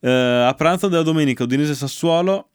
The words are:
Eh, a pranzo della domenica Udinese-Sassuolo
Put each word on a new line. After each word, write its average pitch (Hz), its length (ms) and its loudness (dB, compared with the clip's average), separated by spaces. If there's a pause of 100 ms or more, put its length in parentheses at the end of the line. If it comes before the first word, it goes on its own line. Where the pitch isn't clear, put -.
Eh, 127 100 -2
a 123 440 2
pranzo 180 340 0
della 170 160 0
domenica 151 400 0
Udinese-Sassuolo 151 1120 -2